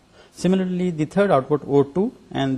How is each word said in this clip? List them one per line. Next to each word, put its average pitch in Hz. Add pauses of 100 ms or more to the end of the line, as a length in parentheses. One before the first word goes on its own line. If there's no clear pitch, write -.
(420)
Similarly, 180
the 151 (100)
third 196
output 139
O 139
two 175 (300)
and 135